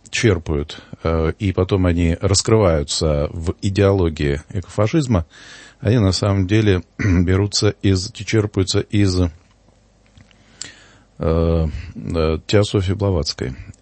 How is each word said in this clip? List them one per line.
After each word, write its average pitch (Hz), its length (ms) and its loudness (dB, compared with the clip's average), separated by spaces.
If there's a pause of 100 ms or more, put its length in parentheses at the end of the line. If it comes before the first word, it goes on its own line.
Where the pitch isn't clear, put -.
(100)
черпают, 80 720 -2 (200)
э, 82 360 0
и 98 160 -2
потом 92 320 2
они 85 340 2
раскрываются 82 1120 0
в 82 300 -6
идеологии 90 880 0
экофашизма, 110 760 -2 (560)
они 110 160 2
на 95 160 4
самом 98 340 0
деле 101 440 2
<clears throat> - 80 -20
берутся 95 720 2 (100)
из, 98 320 0
черпаются 101 680 -2
из, 95 420 0
э, 85 60 0 (1900)
э, 82 500 2 (760)
Теософии 101 460 0
Блаватской 92 640 -4 (280)